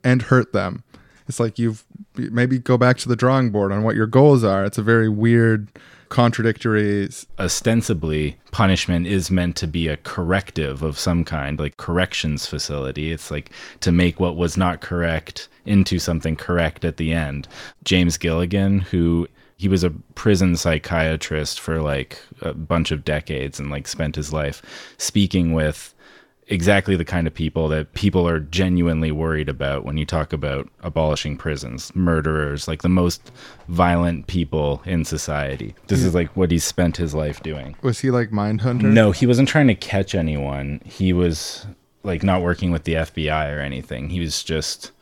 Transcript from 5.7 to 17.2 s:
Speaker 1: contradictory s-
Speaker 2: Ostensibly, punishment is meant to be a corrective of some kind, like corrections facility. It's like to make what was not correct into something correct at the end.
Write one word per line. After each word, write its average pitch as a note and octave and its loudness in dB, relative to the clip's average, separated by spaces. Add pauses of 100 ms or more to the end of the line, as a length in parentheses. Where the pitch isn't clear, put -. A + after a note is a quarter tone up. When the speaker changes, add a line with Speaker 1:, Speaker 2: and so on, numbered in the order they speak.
Speaker 1:
contradictory A2 2
s- - -12 (140)
Speaker 2:
Ostensibly, E2 0 (140)
punishment F2+ 2
is F#2+ 0
meant F2 0
to F2+ -4
be D#2+ -2
a D2+ -2
corrective E2 -4
of D2+ -4
some F2 2
kind, D2 -4
like D2 -6
corrections E2 -2
facility. D2 -6
It's - -10
like D2 -8 (280)
to F2 2
make F2 4
what F2 0
was E2+ -2
not F2+ 0
correct E2+ -6 (180)
into F#2+ 2
something D#2+ -2
correct E2+ -2
at E2 -2
the D#2+ -2
end. C#2+ -4 (380)